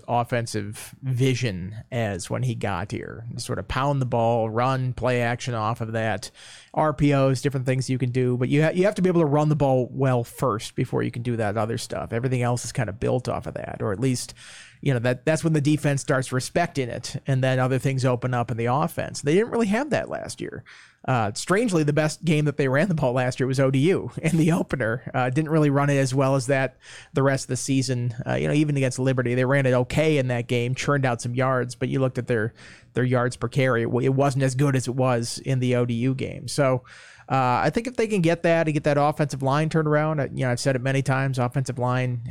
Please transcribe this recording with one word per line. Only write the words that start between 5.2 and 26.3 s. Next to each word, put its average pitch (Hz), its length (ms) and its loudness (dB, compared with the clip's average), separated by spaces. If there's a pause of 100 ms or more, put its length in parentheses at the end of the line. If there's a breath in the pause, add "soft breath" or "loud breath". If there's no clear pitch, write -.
action 120 320 -2
off 110 260 -2
of 113 120 -6
that, 110 400 -2 (420 loud breath)
R 151 180 2
P 147 220 2
Os, 135 260 4
different 131 280 -2
things 131 200 0
you 131 120 0
can 127 100 0
do. 123 260 2
But 123 140 0
you 143 140 4
ha-, 165 100 2
you 180 120 4
have 214 100 2
to 190 80 0
be 185 60 6
able 170 120 4
to 156 60 4
run 147 220 4
the 147 60 4
ball 131 360 2
well 127 320 2
first 113 500 -2
before 127 300 -2
you 120 80 -2
can 120 100 -6
do 120 140 -2
that 107 200 -2
other 113 220 -2
stuff. 92 360 -6
Everything 123 280 0
else 120 240 -2
is - 60 -10
kinda 104 220 -4
built 123 360 -2
off - 160 -4
of - 80 -8
that, - 280 -8
or 113 100 -2
at 95 80 -4
least, 127 340 -2 (480 loud breath)
you 139 120 0
know, 123 60 0
that, 123 260 -2
that's 156 180 0
when 160 100 2
the 151 80 2
defense 143 400 2
starts 131 300 -2
respecting 131 580 -2
it, - 260 -8 (120)
and 131 160 2
then 131 160 2
other 127 200 2
things 135 260 0
open 123 280 0
up 120 180 -2
in 113 60 -4
the 117 80 -2
offense. 139 560 -2
They 147 140 0
didn't 220 160 2
really 233 160 0
have 240 240 0
that 71 180 -2
last - 320 -8
year. - 220 -10 (440 loud breath)
Uh, 113 280 0
strangely, 185 480 0
the 147 100 2
best 151 320 0
game 151 200 2
that 143 120 -2
they 139 100 2
ran 143 200 2
the 180 80 0
ball 131 180 0
last 127 260 0
year 127 60 2
was 131 140 0
O 135 100 4
D 135 80 2
U 160 400 2
<laughs> - 60 -10
in 160 140 2
the 160 140 4
opener. 127 520 -2 (100)
Uh, 127 160 0
didn't 151 220 -2
really 151 180 4
run 143 200 2
it 139 80 4
as 135 180 2
well 135 200 2